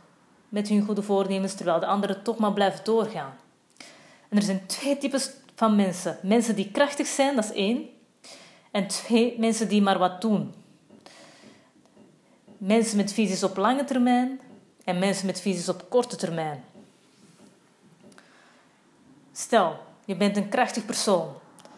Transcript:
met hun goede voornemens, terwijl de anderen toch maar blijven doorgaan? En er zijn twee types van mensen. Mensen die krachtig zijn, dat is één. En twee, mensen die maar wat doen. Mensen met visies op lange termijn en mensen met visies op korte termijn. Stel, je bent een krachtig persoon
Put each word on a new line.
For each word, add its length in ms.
met 200
hun 160
goede 180
voornemens, 520
terwijl 260
de 60
anderen 360
toch 160
maar 140
blijven 320
doorgaan? 500
En 80
er 60
zijn 240
twee 320
types 320
van 220
mensen. 460
Mensen 320
die 160
krachtig 360
zijn, 280
dat 100
is 80
één. 360
En 160
twee, 520
mensen 300
die 140
maar 160
wat 220
doen. 340
Mensen 380
met 160
visies 300
op 140
lange 280
termijn 560
en 140
mensen 280
met 140
visies 280
op 200
korte 280
termijn. 480
Stel, 460
je 120
bent 200
een 120
krachtig 360
persoon 440